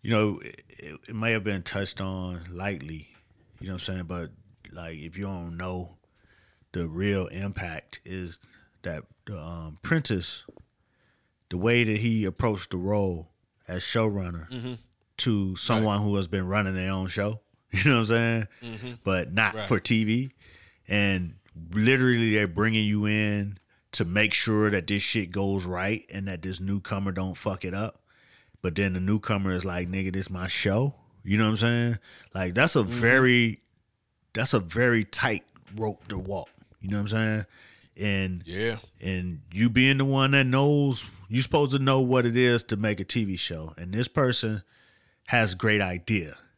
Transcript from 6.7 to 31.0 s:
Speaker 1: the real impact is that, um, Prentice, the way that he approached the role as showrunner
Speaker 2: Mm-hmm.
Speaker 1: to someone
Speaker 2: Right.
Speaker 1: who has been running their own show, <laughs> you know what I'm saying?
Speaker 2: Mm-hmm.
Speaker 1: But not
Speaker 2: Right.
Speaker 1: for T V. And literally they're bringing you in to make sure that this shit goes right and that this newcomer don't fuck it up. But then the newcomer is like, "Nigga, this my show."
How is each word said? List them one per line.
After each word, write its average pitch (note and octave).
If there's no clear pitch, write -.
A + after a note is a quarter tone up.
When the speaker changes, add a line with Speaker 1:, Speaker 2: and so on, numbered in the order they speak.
Speaker 1:
the E2+
real F#2+
impact F#2+
is F2+
that, D#2
um, D#2+
Prentice, B2+
the F2+
way A#2
that G#2+
he A2+
approached G2+
the F#2
role F#2
as F2+
showrunner F#2
Speaker 2:
Mm-hmm. B2
Speaker 1:
to G2
someone G#2+
Speaker 2:
Right. G#2
Speaker 1:
who G2+
has F#2+
been F#2+
running F#2+
their F#2
own F#2
show, G#2
<laughs> -
you F#2+
know B2+
what -
I'm A2
saying? A#2
Speaker 2:
Mm-hmm. A#2
Speaker 1:
But F#2
not G#2+
Speaker 2:
Right. G#2+
Speaker 1:
for A2
T A2
V. A#2+
And F#2+
literally A#2
they're G#2
bringing G#2+
you G#2
in G#2
to G#2+
make G2+
sure G#2+
that F#2+
this G2+
shit F#2
goes G2
right F#2+
and G2
that F2+
this F#2
newcomer G2
don't F#2+
fuck F#2+
it F#2
up. G#2
But E2+
then G2
the F#2
newcomer G2
is F2+
like, F2+
"Nigga, F#2+
this F#2+
my F2+
show." A#2